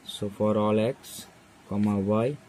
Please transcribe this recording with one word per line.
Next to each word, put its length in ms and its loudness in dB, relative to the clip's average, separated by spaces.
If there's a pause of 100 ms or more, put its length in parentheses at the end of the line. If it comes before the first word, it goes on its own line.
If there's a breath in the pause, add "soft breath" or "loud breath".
So 240 -8 (120)
for 160 2
all 220 2 (100)
X 280 -10 (540)
comma 260 2 (120)
Y 200 2 (200)